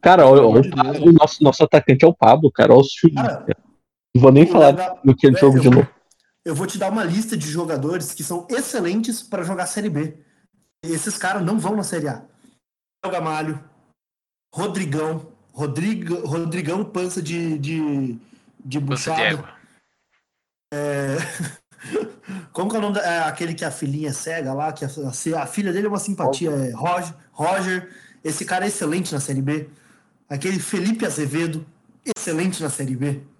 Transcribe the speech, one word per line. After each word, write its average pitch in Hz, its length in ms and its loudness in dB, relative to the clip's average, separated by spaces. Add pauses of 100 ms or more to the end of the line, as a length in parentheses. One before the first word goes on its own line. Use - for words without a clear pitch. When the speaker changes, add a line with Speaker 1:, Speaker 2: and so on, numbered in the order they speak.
Speaker 1:
Cara, 175 220 6
Speaker 2:
Pelo 135 140 10
Speaker 1:
o, 123 120 8
Speaker 2:
amor 113 100 6
Speaker 1:
o 135 40 8
Speaker 2:
de - 80 0
Speaker 1:
Pablo, 135 220 -2
Speaker 2:
Deus. 151 120 -4
Speaker 1:
o 170 80 10
nosso, 151 320 6
nosso 143 200 4
atacante 143 400 4
é 160 40 10
o 180 60 4
Pablo, 135 360 6
cara. - 220 4
Olha 127 80 10
os 139 120 2
chutes, 147 280 2
Speaker 2:
Cara, 123 160 -2
Speaker 1:
cara. - 200 -6 (580)
Não 123 80 6
vou 135 100 10
nem 147 120 10
Speaker 2:
o - 20 4
Speaker 1:
falar 165 220 6
Speaker 2:
Léo 139 80 4
Ga-, - 280 -8
Speaker 1:
do 135 100 6
que - 120 2
ele 135 80 8
Speaker 2:
velho, 139 120 4
Speaker 1:
jogou 131 120 6
Speaker 2:
eu 127 40 2
Speaker 1:
de 135 60 6
Speaker 2:
vou, 123 80 8
Speaker 1:
novo. - 180 2 (520)
Speaker 2:
eu 160 80 -6
vou 160 120 -6
te - 120 -10
dar 190 120 -4
uma 208 140 -4
lista 190 320 -4
de 151 100 -6
jogadores 160 680 -6
que 151 100 -14
são 175 240 -10
excelentes 226 760 -6
pra 185 200 -8
jogar 180 240 -6
Série 208 240 -6
B. 151 260 -6 (680)
E 165 100 -8
esses 165 260 -8
caras 185 260 -4
não 208 140 -2
vão 196 180 -4
na 202 60 -4
Série 156 260 -6
A. - 160 -10 (800)
Léo 180 80 -8
Gamalho, 156 500 -6 (920)
Rodrigão, 160 800 -6 (200)
Rodrigo, 165 720 -6
Rodrigão, 165 580 -6
pança 180 360 -8
de, 165 380 -6
de, 151 200 -6
de 139 400 -4
Speaker 3:
Pança - 40 -20 (420)
de 135 160 -8
Speaker 2:
buchada. 123 420 -4
Speaker 3:
égua. 110 260 -2 (1200)
Speaker 2:
É, 143 440 -4 (680)
<laughs> 190 680 -10
como 185 180 -6
que 220 60 -6
é - 20 -2
o 208 40 -4
nome 208 120 -4
da, 202 80 -4
é 170 180 -2
aquele 160 340 -6
que 165 100 -10
a 151 60 -6
filhinha 147 400 -6
é - 20 -8
cega 156 400 -8
lá, 151 200 -6
que 151 120 -12
a, 135 40 -8
a, 147 540 -8
a 131 40 -8
filha 196 260 -6
dele 202 140 -4
é - 20 -4
uma 202 100 -6
simpatia, 160 520 -4
é 135 220 -6
Roger, 165 420 -6 (180)
Roger. 185 580 -4 (320)
Esse 156 220 -8
cara 185 220 -4
é - 20 -2
excelente 170 440 -6
na 143 80 -6
Série 135 220 -6
B. 147 260 -6 (600)
Aquele 170 320 -6
Felipe 208 460 -4
Azevedo, 156 600 -6 (380)
excelente 180 580 -6
na 151 80 -6
Série 131 260 -8
B. 143 240 -6 (200)